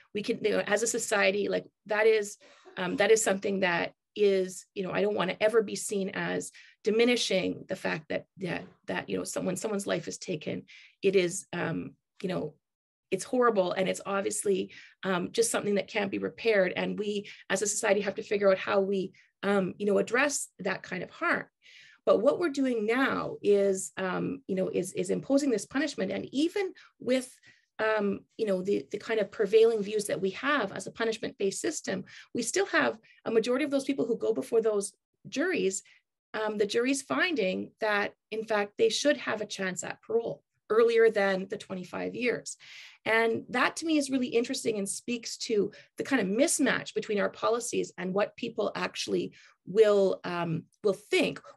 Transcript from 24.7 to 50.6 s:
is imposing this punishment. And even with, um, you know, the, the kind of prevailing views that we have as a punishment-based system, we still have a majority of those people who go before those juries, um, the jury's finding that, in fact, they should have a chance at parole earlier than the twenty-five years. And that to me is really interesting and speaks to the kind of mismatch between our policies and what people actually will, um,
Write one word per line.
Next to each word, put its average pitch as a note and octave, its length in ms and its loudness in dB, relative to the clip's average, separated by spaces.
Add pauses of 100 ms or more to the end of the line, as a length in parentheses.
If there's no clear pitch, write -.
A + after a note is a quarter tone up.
is F#3 160 -4
imposing C4+ 400 0
this G#3 160 -2
punishment. C4 460 -4
And G3 200 -6
even F4 420 -2 (260)
with, B3+ 360 -2 (440)
um, G#3+ 400 0 (180)
you A3 80 -2
know, F#3 160 0
the, G3+ 300 -2
the G3+ 80 -6
kind A3 200 -2
of G3+ 120 -2
prevailing A3 500 4
views G#3 240 -2
that - 160 -4
we F#3+ 100 0
have B3+ 420 0
as - 120 -10
a - 60 -10
punishment-based A3 680 -4
system, G3+ 440 -4 (300)
we A#3+ 100 -2
still F#4+ 240 -2
have C4+ 320 0 (260)
a A3+ 60 -4
majority B3 340 2
of C4+ 60 -4
those C#4 120 0
people C#4 220 -2
who A3+ 100 0
go A3 160 0
before A3+ 300 0
those G#3 320 0 (340)
juries, G3 540 -2 (520)
um, A3 240 -4
the G#3 100 2
jury's B3 340 0
finding G#3+ 800 -2
that, G#3 340 -2 (180)
in A3 120 -6
fact, G#3 340 -2
they A3+ 120 4
should C#4 280 2
have A3+ 240 -4
a G#3 60 -6
chance F#3 360 -6
at - 180 -12
parole A3+ 420 -2 (260)
earlier A3+ 400 6
than G3 400 2
the G#3 80 -6
twenty-five F#3 580 -8
years. A3+ 420 -4 (480)
And A3+ 440 2
that C#4+ 280 0
to D#4 80 -6
me D#4 120 2
is C#4 120 0
really B3+ 180 0
interesting A#3+ 500 0
and G3 100 -4
speaks - 500 -8
to G#3 340 0 (260)
the - 60 -4
kind C4 180 0
of F#3 60 0
mismatch A#3 640 0
between G#3 260 -2
our F#3+ 100 0
policies G#3+ 680 -2
and F3+ 160 -4
what G#3 240 -2
people A3 380 -4
actually F#3 580 -4 (320)
will, G3+ 580 6
um, E3+ 400 -2 (200)